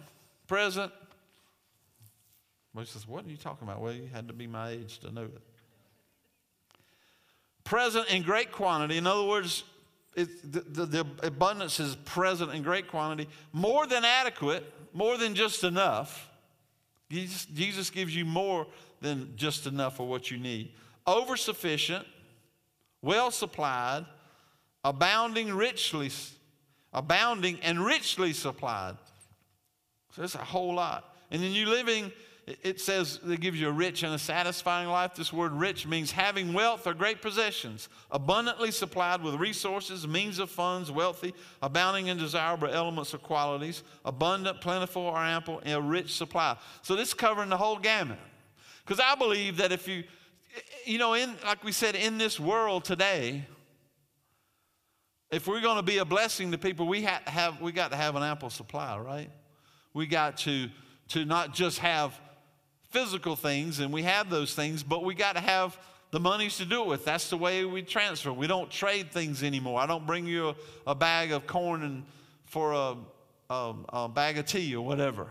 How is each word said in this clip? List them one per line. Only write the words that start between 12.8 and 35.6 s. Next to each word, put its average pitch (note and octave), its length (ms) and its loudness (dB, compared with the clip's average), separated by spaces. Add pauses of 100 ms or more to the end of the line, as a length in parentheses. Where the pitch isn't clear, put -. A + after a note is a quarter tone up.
quantity, D#3 420 -4 (240)
more A3+ 320 4
than B3 180 2
adequate, A#3 600 2 (300)
more A3 240 2
than A3+ 180 0
just G#3+ 280 2
enough. F3 640 2 (800)
Jesus, F3+ 360 -6
Jesus F#3+ 440 -4
gives F3+ 260 -4
you E3+ 100 0
more E3+ 420 0 (340)
than C#3 340 -4
just D3 300 -2
enough C3+ 320 -2
for B2 100 -4
what B2+ 220 -4
you B2+ 80 -8
need. A#2+ 360 -6 (340)
Oversufficient, G3+ 960 0 (960)
well A3+ 300 4
supplied, C#3+ 720 -2 (800)
abounding G#3 720 4
richly, F3+ 560 0 (800)
abounding F3+ 680 2
and E3+ 240 2
richly F#3 480 2
supplied. A2+ 640 -4 (1120)
So - 100 -12
that's F3 140 -6
a B2+ 40 -8
whole F3+ 340 -2
lot. F3 420 -4 (160)
And E3 100 0
then F#3+ 100 0
you G#3 160 2
living, A3+ 440 2 (340)
it, C3 160 -12
it F#3 200 -2
says F3+ 440 0
it E3+ 140 0
gives E3+ 200 -2
you D3+ 100 2
a - 20 2
rich E3+ 320 0
and D#3 100 0
a D3 60 -2
satisfying F3 680 0
life. F3+ 260 2
This D#3+ 160 -4
word E3 220 0
rich D#3 340 0